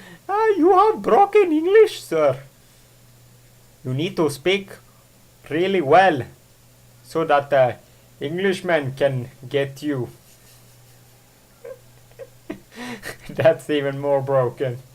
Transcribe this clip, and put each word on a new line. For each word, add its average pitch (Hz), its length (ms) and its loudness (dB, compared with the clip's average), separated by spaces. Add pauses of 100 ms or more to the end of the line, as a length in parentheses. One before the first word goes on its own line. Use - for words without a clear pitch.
(280)
Ah, 415 200 -2 (100)
you 330 160 2
have 403 280 4
broken 392 500 4
English, 359 500 4
sir. 151 380 0 (1400)
You 127 100 -8
need 170 240 -6
to 160 120 0
speak 196 400 -4 (800)
really 180 320 -2
well 156 420 4 (800)
so - 220 -6
that 143 240 0
the 127 260 2 (440)
Englishmen 170 760 -4
can 131 340 -2 (180)
get 139 360 -4
you. 139 260 -4 (2500)
<laughs> - 800 -16
That's - 400 0
even 139 300 -2
more 143 220 -2
broken. 131 580 -2 (160)